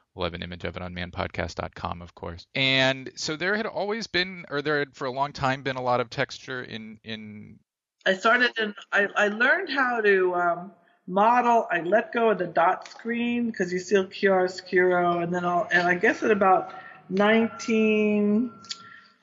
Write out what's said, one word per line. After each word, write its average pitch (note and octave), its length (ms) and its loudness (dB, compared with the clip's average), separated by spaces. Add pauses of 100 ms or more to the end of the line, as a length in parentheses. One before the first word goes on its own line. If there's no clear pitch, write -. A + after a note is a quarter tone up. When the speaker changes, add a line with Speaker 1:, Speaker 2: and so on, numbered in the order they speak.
(160)
Speaker 1:
We'll F#2 80 -6
have E2+ 100 -4
an F2 80 -10
image F2 220 -10
of F2 100 -8
it F2+ 80 -12
on F2+ 140 -12
manpodcast F2 580 -6
dot - 220 -8
com, F2 260 -8
of E2+ 140 -18
course. F2 280 -12 (120)
And C3+ 580 0
so D#3 220 -6
there F3+ 180 -2
had G#3+ 120 -4
always G3+ 420 -6
been, F3+ 420 -4
or C#3+ 120 -2
there D3 180 0
had C3+ 160 -6
for D3 80 -8
a B2+ 80 -4
long C#3 200 -4
time C3+ 300 -2
been C3 140 -4
a B2+ 60 -6
lot B2 180 2
of A#2+ 100 -6
texture B2+ 540 -6
in, A2 400 -14
in G#2+ 560 -14 (440)
Speaker 2:
I C#4+ 100 2
started A#3+ 440 2
in, G#3+ 160 -4 (160)
I, G3 240 2
I G#3 140 2
learned C4+ 420 0
how B3 300 0
to, F#3 340 4
um, F3 380 -2 (340)
model. A#3 640 4
I E3+ 120 0
let G#3 300 2
go A#3 180 2
of F#3+ 80 2
the F3 100 -4
dot F3 400 2
screen, A#3 640 -4
'cause F3+ 200 -4
you F#3 60 -2
see F#3 160 0
chiaroscuro, F3+ 1300 2
and E3+ 100 -4
then F3+ 120 -2
I'll, F3 260 0
and F3 160 2
I F3+ 80 2
guess A3 300 0
at A3+ 80 4
about F#3+ 420 4 (380)
nineteen G#3+ 1400 2 (680)